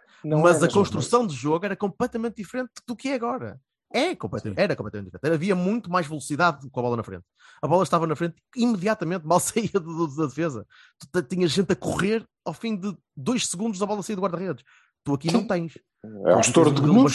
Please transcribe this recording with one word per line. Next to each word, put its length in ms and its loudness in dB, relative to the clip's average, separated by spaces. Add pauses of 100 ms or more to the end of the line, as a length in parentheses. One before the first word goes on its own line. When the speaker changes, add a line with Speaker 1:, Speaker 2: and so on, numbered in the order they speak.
(240)
Speaker 1:
Não 160 2
Speaker 2:
mas 160 8
Speaker 1:
é 20 2
Speaker 2:
a 40 0
Speaker 1:
mesmo. 160 2
Speaker 2:
construção 480 2
de 80 -6
jogo 300 -2
era 120 -6
completamente 600 -4
diferente 340 -8 (160)
do 100 -10
que 140 -8
é 40 -2
agora. 460 -8 (300)
É 240 0
complet-, 340 -10
Speaker 3:
Sim. 80 -6
Speaker 2:
era 200 0
completamente 340 -10
diferente. 240 -2
Havia 220 0
muito 340 -2
mais 160 0
velocidade 640 -2
com 100 -6
a 20 -2
bola 160 0
na 40 -4
frente. 220 -14 (380)
A 40 -2
bola 160 4
estava 240 0
na 80 -2
frente 220 -4 (180)
imediatamente, 720 -2
mal 140 4
<laughs> 0 -
saía 320 -2
do, 80 0
do, 360 -4
da 100 0
defesa. 400 -6 (320)
Tu 100 -20
t-, 140 -2
tinhas 280 0
gente 220 2
a 40 0
correr, 460 0 (220)
ao 80 -8
fim 240 -6
de 180 -6 (220)
dois 300 0
segundos 340 -4
a 60 0
bola 160 -2
saía 140 -6
do 60 -4
guarda-redes. 400 -4 (420)
Tu 100 0
aqui 180 -2
não 80 4
Speaker 1:
Sim. 60 -4
Speaker 2:
tens. 320 -4 (480)
Speaker 1:
É 60 8
ao 100 6
Speaker 2:
Tu 60 2
Speaker 1:
estouro 220 6
Speaker 2:
tens 20 4
um 20 2
Speaker 1:
de 80 0
Speaker 2:
modelo 140 6
Speaker 1:
minutos, 180 8